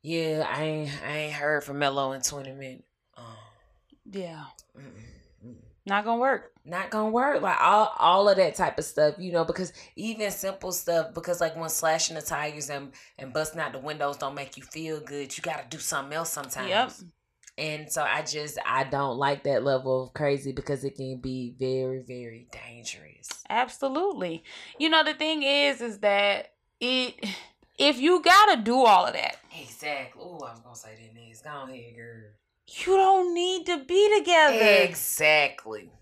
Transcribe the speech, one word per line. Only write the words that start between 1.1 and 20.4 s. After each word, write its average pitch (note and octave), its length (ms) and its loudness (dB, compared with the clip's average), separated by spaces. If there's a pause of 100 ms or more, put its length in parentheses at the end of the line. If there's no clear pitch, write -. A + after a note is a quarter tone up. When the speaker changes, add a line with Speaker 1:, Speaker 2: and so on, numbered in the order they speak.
Speaker 1:
ain't D3+ 180 -6
heard D3 300 -2
from C#3+ 140 -10
Melo C#3 340 0
in C3 80 -10
twenty C3+ 320 -6
minutes." C3 300 -16 (340)
Um, - 80 -20 (840)
Speaker 2:
Yeah. E3+ 340 -10 (320)
Speaker 1:
mm-mm, - 720 -20
mm-mm. B2 80 -18 (320)
Speaker 2:
Not G3+ 180 0
gonna A#3 160 0
work. C4 300 0 (140)
Speaker 1:
Not F3+ 260 -8
gonna A3 200 0
work. B3+ 320 2
Like, F#3 180 0
all, G3+ 380 6
all F#3+ 300 6
of G3 80 6
that F3+ 180 4
type E3 240 -2
of - 60 -4
stuff, D3+ 340 2
you F3+ 140 -8
know, E3 120 2
because E3+ 280 -4 (240)
even G#3+ 340 -6
simple F#3+ 400 -8
stuff, E3 420 -2
because, E3+ 280 -4
like, E3 160 0
when E3 140 -8
slashing D#3+ 440 0
the D3+ 80 -8
tires D3 480 -6
and, C#3 220 -10 (260)
and C3+ 140 -14
busting D#3 280 -4
out C#3+ 120 -6
the C3+ 80 -12
windows D3 360 -4
don't C#3+ 200 -6
make C#3 200 -12
you C3+ 60 -20
feel D#3 380 -10
good, C#3+ 360 -10
you - 60 -12
gotta D3+ 260 -8
do D3+ 100 -12
something C#3 380 -6
else D#3+ 140 -4
sometimes. C3+ 380 -8
Speaker 2:
Yep. A3 240 0 (680)
Speaker 1:
And D3+ 340 -8
so D#3 120 -2
I C3+ 180 0
just, D3+ 420 -8
I C3 200 0
don't C3+ 340 -2
like C#3+ 240 -2
that C3 220 0
level C3 400 0
of - 100 -18
crazy C#3 380 0